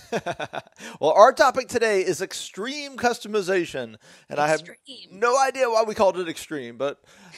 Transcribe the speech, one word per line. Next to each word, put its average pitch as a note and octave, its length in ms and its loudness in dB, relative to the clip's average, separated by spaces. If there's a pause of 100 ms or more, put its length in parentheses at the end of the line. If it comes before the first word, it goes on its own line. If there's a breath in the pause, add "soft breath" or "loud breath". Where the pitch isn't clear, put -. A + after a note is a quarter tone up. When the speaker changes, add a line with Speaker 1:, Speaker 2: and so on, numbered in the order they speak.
(120)
Speaker 1:
<laughs> A#3+ 40 -2 (840 loud breath)
Well, D3 120 4
our A3 220 10
topic C4 340 2
today G#3+ 340 0
is F3 200 -2
extreme C4+ 760 -10
customization. F#3+ 1000 -4 (340 soft breath)
And C#3 100 -4
I D3 80 2
have D#3 140 0
Speaker 2:
Extreme. F#3+ 580 -20
Speaker 1:
no A#3+ 180 2
idea C4 320 0
why A3+ 140 4
we A3 100 -4
called F#3+ 240 2
it F3+ 120 -6
extreme, B2+ 480 -10
but C3+ 260 -6 (340 loud breath)